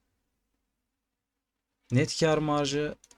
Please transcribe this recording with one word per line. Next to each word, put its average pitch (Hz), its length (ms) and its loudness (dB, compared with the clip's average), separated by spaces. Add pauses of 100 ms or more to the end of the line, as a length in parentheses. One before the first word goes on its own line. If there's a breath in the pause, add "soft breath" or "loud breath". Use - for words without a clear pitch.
(1900)
Net 127 280 2
kar 156 180 2
marjı 147 580 -2 (220)